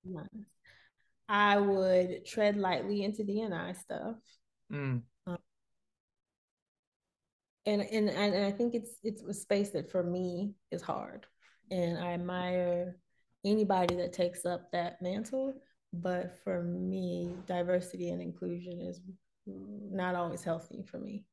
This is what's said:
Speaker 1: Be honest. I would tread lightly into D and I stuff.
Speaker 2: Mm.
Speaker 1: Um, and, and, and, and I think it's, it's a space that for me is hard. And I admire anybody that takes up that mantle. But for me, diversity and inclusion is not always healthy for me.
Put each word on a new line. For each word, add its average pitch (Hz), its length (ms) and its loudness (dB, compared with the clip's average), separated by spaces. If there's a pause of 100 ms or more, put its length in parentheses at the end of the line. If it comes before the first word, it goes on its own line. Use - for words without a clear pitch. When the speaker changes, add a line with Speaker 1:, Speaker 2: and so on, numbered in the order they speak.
Speaker 1:
Be 185 100 -8
honest. 208 340 -14 (760)
I 202 280 6
would 185 720 4
tread 208 300 4
lightly 196 460 2
into 208 220 0
D 202 160 0
and 208 140 -2
I 175 180 -4
stuff. - 440 -6 (560)
Speaker 2:
Mm. 135 300 0 (240)
Speaker 1:
Um, 175 120 -6 (2250)
and, 208 160 2
and, 214 280 2
and, 202 240 2
and 202 100 4
I 202 80 2
think 240 220 0
it's, 226 160 -2 (120)
it's 214 200 -4
a 202 120 -6
space 202 360 2
that - 200 -4
for 180 120 2
me 180 500 -2 (180)
is 170 120 -4
hard. - 440 -6 (440)
And 175 280 0
I 175 140 -2
admire 180 840 0 (480)
anybody 190 520 4
that 175 160 -2
takes 175 320 0
up 175 280 -2
that 175 300 -2
mantle. 247 520 -2 (380)
But 180 520 -2
for 180 180 0
me, 175 680 -2 (140)
diversity 180 640 0
and 175 120 -4
inclusion 175 580 -6
is 180 200 -8 (460)
not 190 680 -4
always 175 300 -2
healthy 165 440 -4
for - 120 -12
me. 202 320 -10